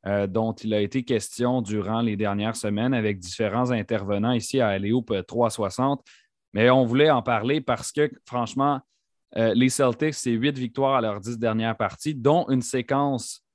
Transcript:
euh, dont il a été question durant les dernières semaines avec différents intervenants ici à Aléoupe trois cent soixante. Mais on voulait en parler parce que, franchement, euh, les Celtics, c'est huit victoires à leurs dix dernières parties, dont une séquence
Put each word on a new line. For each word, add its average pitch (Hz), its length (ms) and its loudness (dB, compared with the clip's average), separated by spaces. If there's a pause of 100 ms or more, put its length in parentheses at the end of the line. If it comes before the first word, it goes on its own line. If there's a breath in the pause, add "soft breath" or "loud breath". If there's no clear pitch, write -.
euh, 101 220 0
dont 110 260 0
il 110 220 -2
a 107 40 2
été 110 240 -2
question 120 600 0
durant 107 380 -2
les 110 140 0
dernières 104 400 -2
semaines 110 380 -2
avec 107 240 0
différents 107 540 -2
intervenants 104 640 -2
ici 127 260 -2
à 117 80 4
Aléoupe 101 580 -2
trois 117 240 0
cent - 60 -6
soixante. 127 480 -2 (500 soft breath)
Mais 110 160 6
on 131 160 6
voulait 135 240 4
en 127 140 2
parler 123 380 0
parce 123 300 -4
que, 147 200 0 (140)
franchement, 127 540 -2 (580)
euh, 110 180 2
les 127 140 6
Celtics, 139 460 0
c'est - 160 -4
huit 131 260 0
victoires 135 380 0
à 123 60 2
leurs 104 180 -2
dix 113 200 -8
dernières 113 380 0
parties, 117 360 -4
dont 143 360 2
une 131 120 2
séquence 135 840 -2 (120)